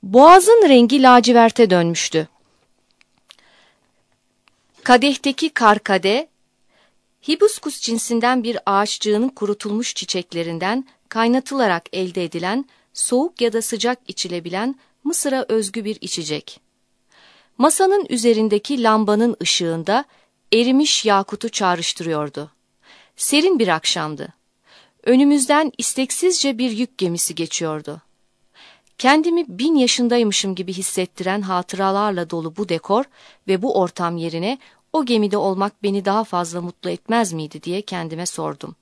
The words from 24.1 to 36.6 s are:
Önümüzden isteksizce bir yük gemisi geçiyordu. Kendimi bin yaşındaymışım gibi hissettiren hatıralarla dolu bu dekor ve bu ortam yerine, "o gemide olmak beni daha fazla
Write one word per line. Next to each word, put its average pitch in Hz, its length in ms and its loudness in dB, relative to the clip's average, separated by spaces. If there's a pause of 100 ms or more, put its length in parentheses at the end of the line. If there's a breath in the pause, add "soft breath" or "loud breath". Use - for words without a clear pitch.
Önümüzden 285 760 4
isteksizce 269 800 -2
bir 240 140 -2
yük 233 260 -6
gemisi 170 380 -4
geçiyordu. 156 680 -8 (960 soft breath)
Kendimi 311 500 2
bin 247 280 -2
yaşındaymışım 240 800 0
gibi 185 180 -8
hissettiren 185 680 -6
hatıralarla 190 880 -4
dolu 165 280 -8
bu 202 120 -8
dekor 196 360 -2 (420 soft breath)
ve 190 140 0
bu 226 180 -2
ortam 170 380 -4
yerine, 170 420 -6 (340 soft breath)
"o 311 120 -2
gemide 214 320 0
olmak 196 460 -4
beni 196 220 -4
daha 208 180 0
fazla 175 380 -6